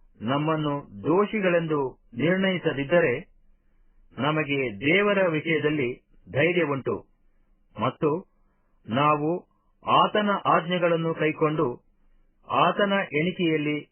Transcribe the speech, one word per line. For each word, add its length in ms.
ನಮ್ಮನ್ನು 840
ದೋಷಿಗಳೆಂದು 960
ನಿರ್ಣಯಿಸದಿದ್ದರೆ, 1200
ನಮಗೆ 420
ದೇವರ 480
ವಿಷಯದಲ್ಲಿ 640
ಧೈರ್ಯ 320
ಉಂಟು 420
ಮತ್ತು 460
ನಾವು 500
ಆತನ 440
ಆಜ್ಞೆಗಳನ್ನು 680
ಕೈಕೊಂಡು, 680
ಆತನ 460
ಎಣಿಕೆಯಲ್ಲಿ 840